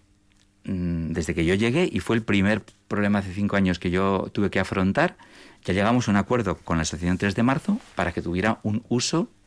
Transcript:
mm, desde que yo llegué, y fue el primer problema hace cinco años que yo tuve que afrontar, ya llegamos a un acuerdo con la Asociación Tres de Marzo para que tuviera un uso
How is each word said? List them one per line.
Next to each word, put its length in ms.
mm, 460
desde 220
que 100
yo 120
llegué, 360
y 80
fue 160
el 60
primer 400
problema 320
hace 140
cinco 240
años 220
que 120
yo 400
tuve 180
que 120
afrontar, 560
ya 80
llegamos 340
a 40
un 60
acuerdo 400
con 200
la 60
Asociación 340
Tres 180
de 80
Marzo 360
para 180
que 80
tuviera 420
un 240
uso 420